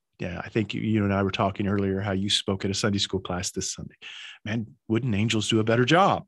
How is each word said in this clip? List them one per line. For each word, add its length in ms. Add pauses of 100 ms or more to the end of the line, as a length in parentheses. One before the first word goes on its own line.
(180)
yeah, 240
I 60
think 240
you, 80
you 240
and 80
I 100
were 80
talking 360
earlier 340
how 120
you 180
spoke 340
at 60
a 40
Sunday 240
school 220
class 300
this 240
Sunday. 220 (500)
Man, 200 (220)
wouldn't 260
angels 340
do 120
a 40
better 200
job? 440